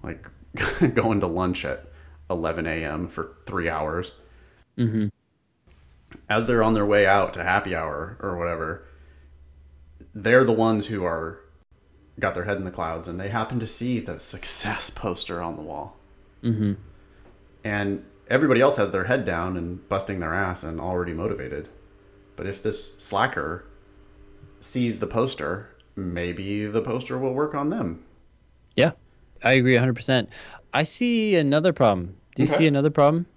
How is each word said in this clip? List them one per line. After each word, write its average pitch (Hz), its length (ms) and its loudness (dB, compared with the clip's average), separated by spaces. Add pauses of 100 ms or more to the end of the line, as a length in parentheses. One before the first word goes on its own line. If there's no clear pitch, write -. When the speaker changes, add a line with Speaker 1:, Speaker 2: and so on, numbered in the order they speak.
Speaker 1:
like, - 240 -12 (280)
<laughs> - 380 0
going 110 280 2
to 90 60 0
lunch 90 380 -2
at 67 200 -6 (440)
eleven 82 380 -2
A 80 160 -4
M 78 240 -6
for - 280 -10 (100)
three 85 240 -2
hours. 80 440 -4 (640)
Speaker 2:
Mm-hmm. 110 300 0 (1200)
Speaker 1:
As 113 180 2
they're 117 160 4
on 113 100 4
their 104 120 2
way 104 200 6
out 95 280 4
to 87 100 -8
happy 92 320 0
hour 80 460 -6
or 92 160 -4
whatever, 82 460 -4 (1300)
they're 113 300 6
the 117 80 4
ones 113 360 2
who 98 180 -4
are, 82 340 -4 (800)
got 95 160 0
their 90 100 -4
head 101 120 -2
in 95 80 -6
the 90 60 -8
clouds, 82 360 -6
and 87 120 -8
they 98 100 -6
happen 113 300 -2
to 110 80 -4
see 120 320 -4
the 82 200 -10
success - 720 -8
poster 87 520 -6
on 82 140 -6
the 78 60 -14
wall. 78 360 -12 (460)
Speaker 2:
Mm-hmm. 107 300 0 (880)
Speaker 1:
And 101 420 -2 (220)
everybody 131 320 4
else 135 180 6
has 98 140 0
their 92 140 -2
head 123 200 0
down 90 300 -2
and 87 320 -8
busting 95 320 -4
their 82 140 -4
ass 92 300 -4
and 80 180 -8
already 90 320 -4
motivated. 73 560 -6 (680)
But 82 120 -10
if 98 160 -10
this - 340 -6
slacker 92 680 -2 (960)
sees 120 400 -2
the 101 80 -4
poster, 110 640 -2 (260)
maybe 92 680 -6
the 107 160 0
poster 127 360 -4
will 127 160 -2
work 151 220 -2
on 143 140 -2
them. 101 340 -4 (720)
Speaker 2:
Yeah, 160 160 6 (520)
I 123 100 6
agree 127 220 6
a 117 40 8
hundred 123 160 4
percent. 123 340 2 (440)
I 143 100 4
see 220 520 2
another 156 380 4
problem. 95 420 4 (200)
Do 131 80 2
you - 60 4
Speaker 1:
Okay. 143 100 4
Speaker 2:
see 160 80 8
another 143 220 4
problem? 151 360 4 (120)